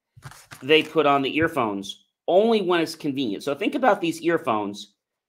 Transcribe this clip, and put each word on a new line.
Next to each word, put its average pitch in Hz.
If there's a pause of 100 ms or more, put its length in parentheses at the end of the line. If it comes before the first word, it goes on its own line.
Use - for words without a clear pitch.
(640)
They 151
put 151
on 139
the 131
earphones 113 (220)
only 214
when 175
it's 156
convenient. 131
So 139
think 214
about 233
these 160
earphones 107 (360)